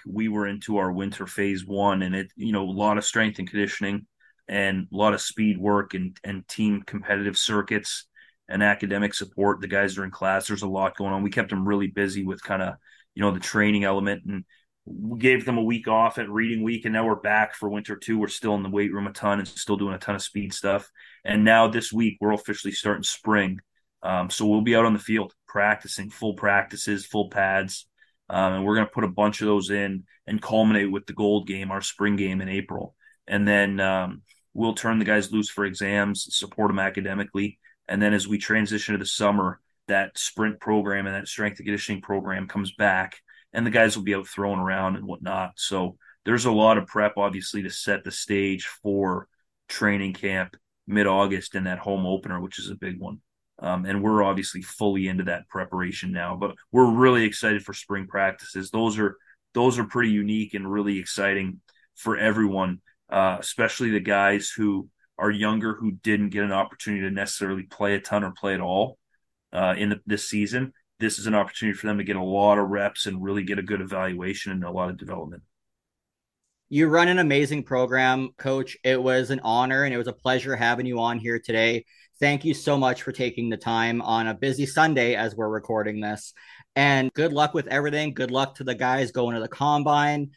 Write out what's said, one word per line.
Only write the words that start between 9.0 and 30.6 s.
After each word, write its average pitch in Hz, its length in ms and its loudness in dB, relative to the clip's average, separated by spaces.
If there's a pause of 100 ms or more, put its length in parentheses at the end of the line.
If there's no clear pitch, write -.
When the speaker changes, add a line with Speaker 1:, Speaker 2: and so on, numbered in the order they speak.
Speaker 1:
support. 98 460 0
The 95 80 -8
guys 98 300 0
are 98 80 -4
in 92 60 -10
class. 95 360 -2
There's 101 140 -4
a 104 60 -4
lot 95 300 -2
going 98 160 -2
on. 98 100 -2
We 101 80 0
kept 98 180 -2
them 95 180 -2
really 101 200 2
busy 98 380 -4
with 95 180 -8
kinda, 95 340 -4 (360)
you - 80 -6
know, 101 100 4
the 92 80 -4
training 104 460 2
element, 98 400 0
and 95 200 -8 (400)
we 110 340 -8
gave 127 260 4
them 123 120 0
a 113 60 2
week 113 240 -2
off 113 300 4
at 110 120 -6
reading 110 340 -2
week, 113 200 -2
and 110 100 -2
now 113 120 2
we're 110 100 2
back 107 400 0
for 104 140 -6
winter 104 260 -4
two. 110 240 -2
We're 104 80 0
still 107 280 -2
in 98 80 -2
the 95 60 -6
weight 101 240 0
room 101 140 -4
a 98 60 -8
ton 101 260 0
and 95 80 -6
still - 300 -2
doing 98 180 -2
a 92 40 -12
ton 101 160 -4
of 95 60 -8
speed 101 320 -6
stuff. 101 380 0 (320)
And 107 220 4
now 113 240 8
this 113 240 -2
week, 110 260 2
we're 104 140 2
officially 104 400 -4
starting 101 300 -2
spring. 95 560 0 (440)
Um, 90 260 -2
so 110 160 -2
we'll 107 160 4
be 117 140 4
out 113 100 6
on 110 80 6
the 104 60 2
field 110 340 -2 (140)
practicing, 104 640 0
full 107 260 -6
practices, 101 680 0
full 98 240 -2
pads. 95 600 -2 (400)
Um, 92 240 2
and 95 100 -2
we're 104 120 2
gonna 110 120 2
put 117 160 -2
a 98 60 0
bunch 104 320 0
of 107 60 0
those 101 240 2
in 98 340 -2 (200)
and 107 160 -4
culminate 107 440 4